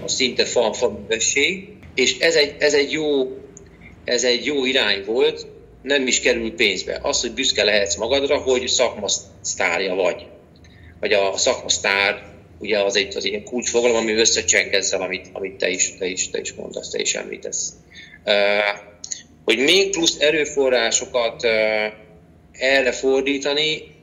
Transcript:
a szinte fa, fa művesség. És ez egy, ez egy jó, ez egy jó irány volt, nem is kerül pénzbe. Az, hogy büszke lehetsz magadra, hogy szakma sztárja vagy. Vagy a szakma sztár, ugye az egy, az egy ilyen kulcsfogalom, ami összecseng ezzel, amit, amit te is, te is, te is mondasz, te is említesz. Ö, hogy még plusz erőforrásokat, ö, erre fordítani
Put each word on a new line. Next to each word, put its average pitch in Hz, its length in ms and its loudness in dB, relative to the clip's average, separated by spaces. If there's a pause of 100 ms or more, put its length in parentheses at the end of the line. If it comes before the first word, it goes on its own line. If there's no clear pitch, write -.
a 101 40 -10
szinte 117 380 0
fa, 113 280 0
fa 120 160 0
művesség. 110 760 -2 (280)
És 127 240 0
ez 165 160 4
egy, 143 240 2
ez 147 140 2
egy 143 180 2
jó, 139 460 -2 (680)
ez 123 200 0
egy 120 220 0
jó 139 200 0
irány 110 400 0
volt, 135 420 0 (340)
nem 131 260 0
is 117 120 2
kerül 113 360 0
pénzbe. 95 460 0
Az, - 200 -2
hogy 120 100 -4
büszke 117 320 0
lehetsz 101 320 2
magadra, 139 420 0
hogy 123 300 0
szakma 110 400 0 (340)
sztárja 92 540 -2
vagy. 90 300 0 (760)
Vagy 104 140 0
a 98 240 2
szakma - 320 0
sztár, 98 600 0 (300)
ugye 104 200 0
az 98 160 2
egy, 101 200 0
az 104 100 -4
egy 101 60 -2
ilyen 104 120 -6
kulcsfogalom, 120 520 0
ami 110 180 0
összecseng 107 600 2
ezzel, 95 280 0
amit, 92 320 -6
amit 95 200 -8
te 95 160 0
is, 92 280 -2
te 95 80 -4
is, 92 240 -4
te - 100 -6
is - 140 -8
mondasz, - 360 -12
te 55 100 -6
is - 160 -2
említesz. - 580 -8 (500)
Ö, 104 80 0 (1120)
hogy 113 120 2
még 180 320 4
plusz 165 300 0
erőforrásokat, 127 1200 0
ö, 110 420 2 (680)
erre 131 400 2
fordítani 139 1120 0